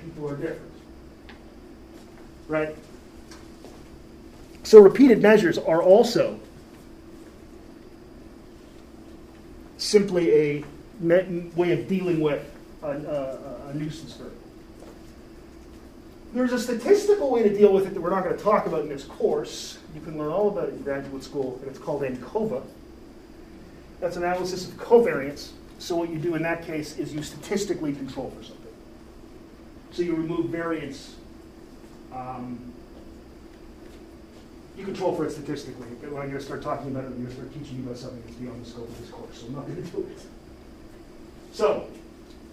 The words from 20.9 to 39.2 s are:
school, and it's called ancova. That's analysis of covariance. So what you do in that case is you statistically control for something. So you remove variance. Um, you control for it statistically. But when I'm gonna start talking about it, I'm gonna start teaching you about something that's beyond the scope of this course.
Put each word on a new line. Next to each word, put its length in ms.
school, 360
and 80
it's 120
called 220
ancova. 600
That's 160
analysis 520
of 80
covariance. 760
So 180
what 120
you 100
do 180
in 60
that 220
case 320
is 160
you 100
statistically 680
control 380
for 140
something. 280
So 120
you 120
remove 320
variance. 680
Um, 580
you 100
control 280
for 120
it 60
statistically. 540
But 120
when 100
I'm 60
gonna 120
start 220
talking 280
about 140
it, 40
I'm 140
gonna 120
start 180
teaching 240
you 80
about 140
something 260
that's 120
beyond 280
the 60
scope 180
of 120
this 100
course. 280